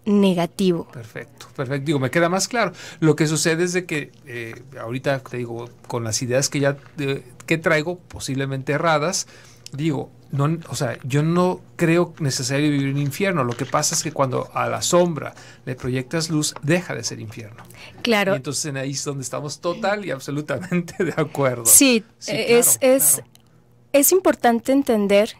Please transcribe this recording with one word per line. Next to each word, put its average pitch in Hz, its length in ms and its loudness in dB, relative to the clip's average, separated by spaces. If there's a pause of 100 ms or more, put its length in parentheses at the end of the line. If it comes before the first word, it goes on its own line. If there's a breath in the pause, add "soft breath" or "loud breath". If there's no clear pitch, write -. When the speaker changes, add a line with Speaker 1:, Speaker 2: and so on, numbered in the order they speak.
Speaker 1:
negativo. 185 880 2
Speaker 2:
Perfecto, 117 640 -16
perfecto. 135 300 -4
Digo, 147 140 2
me 131 120 0
queda 170 160 4
más 185 220 -2
claro. 220 240 -2 (260 loud breath)
Lo 151 160 6
que 160 120 2
sucede 160 360 0
es 180 80 -2
de 180 140 -2
que, 147 260 -6 (140)
eh, 117 280 -10 (280)
ahorita 131 380 -2
te 123 180 -10
digo, 120 320 -8 (180)
con 117 160 -4
las 110 180 -4
ideas 127 280 0
que 147 100 -2
ya, 139 160 2 (220)
eh, 139 260 -4 (220)
que 165 120 2
traigo, 165 420 0
posiblemente 135 760 -4
erradas, 160 540 0 (440 loud breath)
digo, 139 400 -2 (200)
no, 151 280 0 (100)
o 127 60 -10
sea, 123 280 -4
yo 139 200 0
no 180 360 2 (160)
creo 170 440 2
necesario 139 500 0
vivir 139 240 0
un 143 60 0
infierno. 156 440 0
Lo 120 140 -2
que 139 80 -4
pasa - 300 0
es - 80 -2
que 151 80 -6
cuando 131 420 -2
a 120 160 -2
la 117 140 -4
sombra 175 500 2 (320 loud breath)
le 131 80 -4
proyectas 131 560 -4
luz, 151 320 -2
deja 170 320 0
de 120 100 -6
ser - 160 -8
infierno. 110 440 -14 (400 loud breath)
Speaker 1:
Claro. 202 300 2
Speaker 2:
Y - 40 0
entonces 135 280 -6
en 139 120 -6
ahí 135 140 -4
es 135 120 -6
donde 139 200 -6
estamos 139 360 -8
total 202 460 -2
y 151 60 -4
absolutamente 147 840 -4
<laughs> 208 100 -2
de 143 140 -2
acuerdo. 131 480 0
Speaker 1:
Sí, 240 380 6 (160)
Speaker 2:
Sí, - 120 -8
Speaker 1:
eh, 220 140 -2
Speaker 2:
claro, 240 140 6
Speaker 1:
es, - 220 2
es, 269 340 4
Speaker 2:
claro. - 140 -8 (640)
Speaker 1:
es 285 180 4
importante 262 600 2
entender 214 680 4